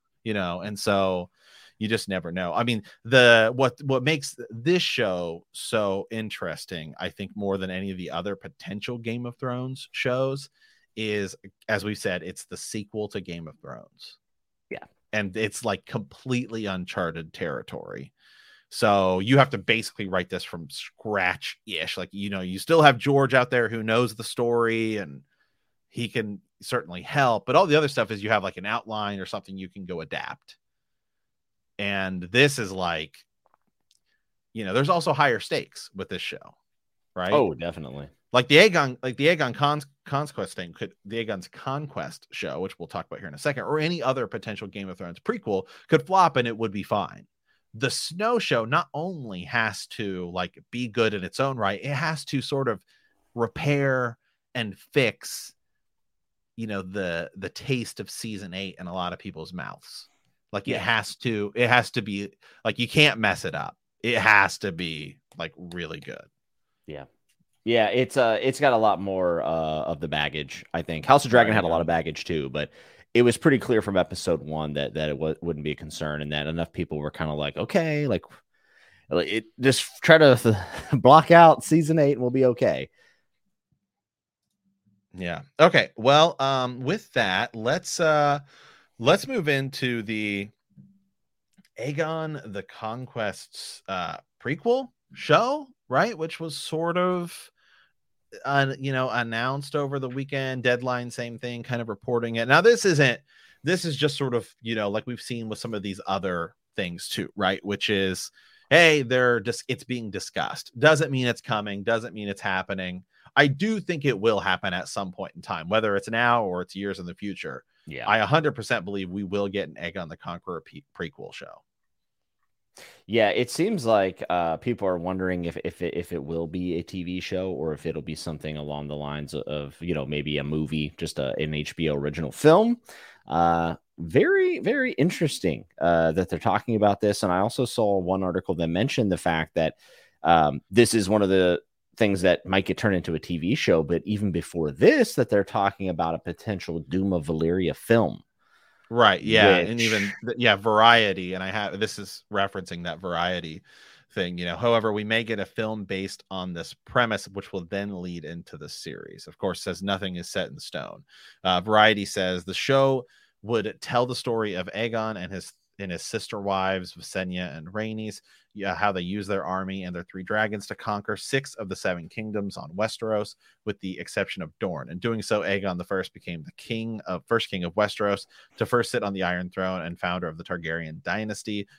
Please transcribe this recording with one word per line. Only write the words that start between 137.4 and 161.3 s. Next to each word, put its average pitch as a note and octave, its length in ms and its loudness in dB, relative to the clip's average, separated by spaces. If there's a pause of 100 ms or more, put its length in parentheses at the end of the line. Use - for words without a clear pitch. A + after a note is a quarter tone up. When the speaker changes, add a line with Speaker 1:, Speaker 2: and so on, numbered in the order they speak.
Speaker 2:
saw G#2 340 0
one F#2+ 240 -2
article F2+ 320 -2
that E2 120 0
mentioned G2+ 440 0
the E2+ 60 0
fact E2 380 -2
that, D#2+ 200 0 (480)
um, D2+ 380 6 (100)
this A2+ 240 6
is G2 140 2
one G#2 120 4
of G2 80 4
the F#2 320 4 (340)
things G2 280 2
that F2+ 200 4
might F#2+ 220 2
get F#2 100 -2
turned G2+ 200 2
into E2+ 180 -2
a D#2 60 -4
T F2 180 -6
V E2+ 160 0
show. F2 300 4
But E2 220 -2
even G#2 260 -2
before D#2+ 400 -4
this, A#3 420 4
that B2+ 160 0
they're G2+ 140 4
talking G2 460 -2
about E2 260 -2
a D#2+ 40 -6
potential F2 600 -8
Doom F#2 340 -2
of D#2 140 -2
Valyria E2 480 0
film. F2 480 2 (640)
Speaker 1:
Right, A2+ 340 6
yeah, G2+ 360 8
Speaker 2:
Which F2+ 100 0
Speaker 1:
and A#2 120 -2
even G#2 320 2 (100)
th-, A2+ 140 -6
yeah, A2+ 180 6
Variety, G#2+ 800 6
and F#2 100 -4
I F#2+ 60 -4
have, G2 300 -4
this G#2 180 -2
is - 340 -14
referencing G2 520 -2
that E2+ 160 -6
Variety F2 640 -2 (500)
thing, F2+ 240 -4
you F2 80 -6
know. E2+ 100 -4
"However, A2+ 380 2
we G#2 100 -4
may A2+ 200 0
get G#2+ 160 -4
a F#2+ 60 -4
film A2 380 -6
based F#2+ 460 -8
on F#2 240 -8
this E2+ 220 -12 (100)
premise, A2+ 440 0
which G2 220 -12
will F2+ 140 -6
then G2 380 -6
lead F2 200 -8
into E2+ 320 -14
the D2 140 -14
series." G1+ 560 -14
Of - 140 -20
course, F#2 240 -4
says F2 180 -6
nothing F#2+ 360 -4
is F2 120 -10
set F2 200 -4
in D2 100 -18
stone. G1+ 460 -12 (380)